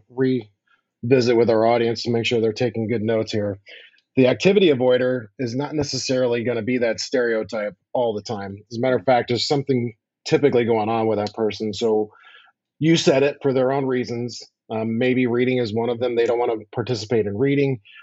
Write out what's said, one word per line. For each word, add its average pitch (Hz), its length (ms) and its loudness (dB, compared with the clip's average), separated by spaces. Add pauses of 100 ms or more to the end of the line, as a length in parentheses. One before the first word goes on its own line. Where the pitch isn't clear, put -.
revisit 123 1300 0
with 117 120 4
our 110 160 4
audience 117 380 2
to 120 80 -2
make 117 140 0
sure 113 160 0
they're 110 120 2
taking 113 340 -2
good 113 160 -2
notes 110 280 -2
here. 101 280 -4 (580)
The 127 100 6
activity 185 400 4
avoider 127 600 2 (120)
is 120 160 -6
not 143 180 -6
necessarily 127 680 -2
gonna 117 180 -2
be 123 180 -2
that 113 200 -2
stereotype 110 760 -2 (180)
all 120 200 -2
the 104 80 -8
time. 101 360 -10 (120)
As 117 80 -10
a 117 40 -4
matter 127 160 2
of 95 80 -10
fact, 120 240 2
there's 117 180 -2
something 131 460 -2 (320)
typically 131 400 2
going 110 240 0
on 113 180 0
with 107 100 0
that 104 160 -4
person. 107 400 -4
So 107 380 0 (680)
you 160 160 4
said 143 280 4
it, 143 180 0
for 135 120 2
their 131 180 2
own 139 140 -2
reasons. 120 540 -4 (320)
Um, 113 260 -4
maybe 127 300 2
reading 123 300 0
is 113 160 -2
one 117 160 -2
of 120 100 -2
them. 123 160 -2
They 117 100 2
don't 120 140 0
wanna 120 160 -2 (180)
participate 110 520 -2
in 101 120 -6
reading, 139 420 0 (240)